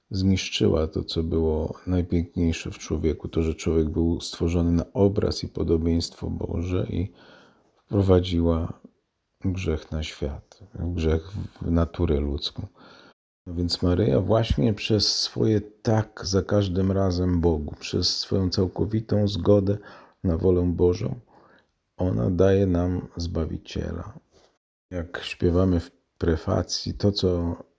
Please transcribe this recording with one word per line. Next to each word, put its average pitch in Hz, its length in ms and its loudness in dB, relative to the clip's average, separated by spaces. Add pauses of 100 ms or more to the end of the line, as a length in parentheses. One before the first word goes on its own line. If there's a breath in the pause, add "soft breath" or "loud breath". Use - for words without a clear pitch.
(160)
zniszczyła 95 720 2
to, 87 180 -4
co - 180 -4
było 80 640 -2
najpiękniejsze 87 840 0
w - 80 -12
człowieku, 80 500 -2
to, 82 140 0
że 80 120 -2
człowiek 80 340 0
był 85 320 0
stworzony 85 520 0
na 85 200 0
obraz 101 520 0
i - 40 -6
podobieństwo 82 800 -2
Boże, 85 600 -4
i 92 220 -4 (640 loud breath)
wprowadziła 90 1040 2 (640)
grzech 90 480 -4
na 80 100 -4
świat, - 580 -10 (140)
grzech 82 580 -2 (300)
w 87 80 -4
naturę 82 500 2
ludzką. 71 460 -6 (800 loud breath)
No 87 80 -10
więc 87 280 -2
Maryja 101 380 4
właśnie 110 540 2
przez - 420 0
swoje 113 440 0
tak - 640 -2
za 95 180 0
każdym 95 500 2
razem 90 480 2
Bogu, 78 400 0
przez - 380 -2
swoją 92 320 0
całkowitą 104 800 0
zgodę 98 500 2 (460 loud breath)
na 85 140 2
wolę 90 380 2
Bożą, 90 440 0 (760 soft breath)
ona 107 340 0
daje 95 360 4
nam 90 500 0
Zbawiciela. 85 960 -6 (800 soft breath)
Jak 85 320 -8
śpiewamy 90 580 2
w - 100 -8 (280)
prefacji, 92 760 -2
to, 104 180 2
co 87 440 0 (220)